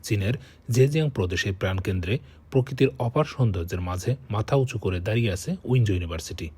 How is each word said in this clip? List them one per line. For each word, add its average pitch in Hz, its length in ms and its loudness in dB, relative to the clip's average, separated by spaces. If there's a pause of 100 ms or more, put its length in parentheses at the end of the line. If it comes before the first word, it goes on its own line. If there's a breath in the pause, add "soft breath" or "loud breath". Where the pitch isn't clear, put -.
চীনের 104 320 0 (340 loud breath)
জেজিয়াং 143 400 4
প্রদেশের 92 460 -2
প্রাণকেন্দ্রে 95 600 -2 (340 loud breath)
প্রকৃতির 131 400 2 (100)
অপার 127 280 2
সৌন্দর্যের 90 540 0
মাঝে 92 300 -4 (180)
মাথা 107 260 0
উঁচু 127 240 0
করে 92 220 -2
দাঁড়িয়ে 110 320 0
আছে 117 180 -6 (120)
উইনজো 117 300 4
ইউনিভার্সিটি 87 540 -6 (100)